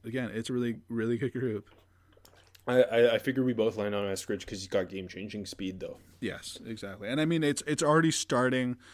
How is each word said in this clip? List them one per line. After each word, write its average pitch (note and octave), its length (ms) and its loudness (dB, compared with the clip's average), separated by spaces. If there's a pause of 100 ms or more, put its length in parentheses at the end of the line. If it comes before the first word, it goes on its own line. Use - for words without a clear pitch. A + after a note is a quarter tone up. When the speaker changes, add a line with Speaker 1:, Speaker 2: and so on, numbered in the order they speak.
Speaker 1:
again, A#2 300 -4
it's A2+ 160 -4
a - 40 -4
really, A#2+ 240 0 (100)
really A#2 280 0
good A#2+ 160 -2
group. A#2 380 -4 (960)
Speaker 2:
I, B2+ 160 8
I, A#2 320 6
I G#2+ 40 4
figure B2+ 260 0
we B2+ 80 2
both A2 240 2
land G#2 180 0
on G2+ 120 2
Eskridge G2 400 -4
'cause G#2 120 -8
he's F#2+ 80 -10
got F#2 220 0
game-changing F#2+ 580 -10
speed, F#2+ 320 -6
though. F2 200 -10 (220)
Speaker 1:
Yes, - 460 -8
exactly, G2+ 420 -10
and C3+ 120 0
I D#3 60 2
mean E3 180 2
it's, C#3+ 220 0
it's D3+ 160 -2
already D#3+ 280 4
starting. B2+ 640 0 (180)